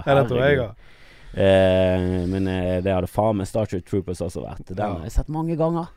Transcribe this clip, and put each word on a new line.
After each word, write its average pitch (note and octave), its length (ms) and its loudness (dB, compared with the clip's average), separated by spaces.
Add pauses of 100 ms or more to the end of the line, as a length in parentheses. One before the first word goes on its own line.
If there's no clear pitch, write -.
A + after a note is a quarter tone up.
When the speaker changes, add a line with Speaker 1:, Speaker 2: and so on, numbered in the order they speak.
Speaker 1:
Ja, C#3+ 80 4
det C#3 140 4
tror B2 100 0
jeg C#3 200 2
Speaker 2:
Herregud. A2+ 120 -4
Speaker 1:
også. - 720 -18
Speaker 2:
Eh, F#2 880 4
men, F#2+ 160 0
eh, F#2 360 0
det F#2+ 120 0
hadde F2+ 160 -2
faen G#2+ 260 0
med F#2+ 140 -4
Starship G2+ 340 -4
Troopers - 380 -4
også E2+ 240 -8
vært. D2 200 -14
Den F#2 120 -12
Speaker 1:
Ja. G#2 160 -4
Speaker 2:
har E2 80 -8
jeg A2 100 -8
sett - 160 0
mange D#3+ 280 -4
ganger. E3 400 -2